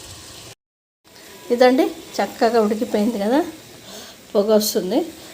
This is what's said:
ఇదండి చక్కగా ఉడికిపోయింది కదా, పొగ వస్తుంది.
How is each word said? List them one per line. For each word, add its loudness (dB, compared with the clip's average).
ఇదండి 6
చక్కగా -2
ఉడికిపోయింది 0
కదా, 2
పొగ 2
వస్తుంది. 0